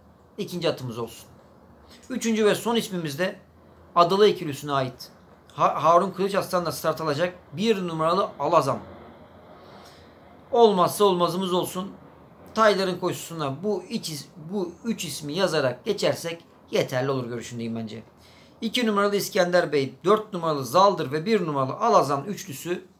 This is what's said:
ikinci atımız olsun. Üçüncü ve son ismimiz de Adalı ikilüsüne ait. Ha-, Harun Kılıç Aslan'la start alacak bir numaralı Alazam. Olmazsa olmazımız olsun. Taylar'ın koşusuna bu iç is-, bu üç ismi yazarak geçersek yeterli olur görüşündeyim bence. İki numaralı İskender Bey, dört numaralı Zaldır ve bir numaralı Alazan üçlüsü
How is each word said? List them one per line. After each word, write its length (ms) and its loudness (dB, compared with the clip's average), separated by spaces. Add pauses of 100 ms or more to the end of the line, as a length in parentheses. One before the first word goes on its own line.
(380)
ikinci 320 -4
atımız 280 -6
olsun. 380 -12 (760)
Üçüncü 360 0
ve 100 6
son 200 -2
ismimiz 440 -4
de 200 -2 (560)
Adalı 320 6
ikilüsüne 440 -2
ait. 400 -4 (420)
Ha-, 300 0
Harun 280 6
Kılıç 240 -4
Aslan'la 360 -2
start 300 -4
alacak 340 -2 (180)
bir 340 0
numaralı 420 0 (100)
Alazam. 400 2 (1700)
Olmazsa 540 4
olmazımız 480 2
olsun. 380 -4 (640)
Taylar'ın 440 2
koşusuna 640 -6
bu 260 -2
iç 200 -6
is-, 180 -12 (240)
bu 200 -4 (120)
üç 220 -4
ismi 280 -8
yazarak 520 0
geçersek 580 -2 (280)
yeterli 400 0
olur 160 -4
görüşündeyim 480 -8
bence. 280 -10 (580)
İki 260 -2
numaralı 280 2
İskender 560 2
Bey, 220 0 (100)
dört 300 2
numaralı 320 -2
Zaldır 460 4
ve 140 -4
bir 200 2
numaralı 280 -2
Alazan 500 2
üçlüsü 640 -8 (140)